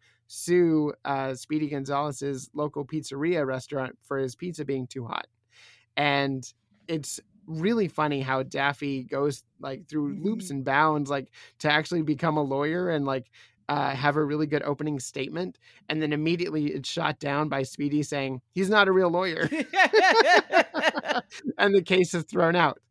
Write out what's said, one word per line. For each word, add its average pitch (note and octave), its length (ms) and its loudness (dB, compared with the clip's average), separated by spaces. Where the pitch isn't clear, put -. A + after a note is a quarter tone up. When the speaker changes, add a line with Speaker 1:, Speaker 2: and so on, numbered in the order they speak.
Speaker 1:
sue, D#3+ 640 2
uh, C3+ 300 -2
Speedy D3+ 320 -4
Gonzalez's C#3 840 -4
local D3 320 -4
pizzeria D3+ 600 -2
restaurant C3 580 -6
for C#3 140 -4
his C3 180 -4
pizza E3+ 300 -8
being C3 220 -6
too B2+ 180 -10
hot. - 220 -8
And C#3 540 0
it's D#3+ 320 -6
really F3+ 400 0
funny D3 340 0
how C3 220 0
Daffy C#3 600 -2
goes, C#3 400 -2
like, C3+ 280 -10
through D3 280 -4
Speaker 2:
Mm-hmm. - 80 -10
Speaker 1:
loops A3 260 -2
and C#3 160 -6
bounds, D3 440 2
like, C#3 220 -4
to D3+ 120 2
actually D#3 320 0
become D3+ 340 0
a D3+ 60 2
lawyer D3+ 460 -2
and, D3 160 0
like, C3+ 260 -4
uh, C#3 240 0
have C#3+ 220 2
a D#3 80 2
really D3+ 240 -2
good C#3+ 160 0
opening D3 340 -4
statement. D3+ 640 -8
And D#3 120 -2
then D3+ 120 0
immediately D#3 540 0
it's C#3 200 -6
shot D3+ 320 -2
down D3 300 -2
by C#3 140 -2
Speedy C#3+ 380 -2
saying, C3+ 400 -4
"He's F#3+ 160 0
not G#3 180 6
a F#3+ 60 6
real F#3 160 6
lawyer." F3 440 0
<laughs> D#4+ 60 -2
Speaker 2:
<laughs> E4 1500 4
Speaker 1:
And G3 180 4
the F#3 80 6
case F#3 300 4
is E3+ 100 -2
thrown E3+ 320 2
out. E3 240 2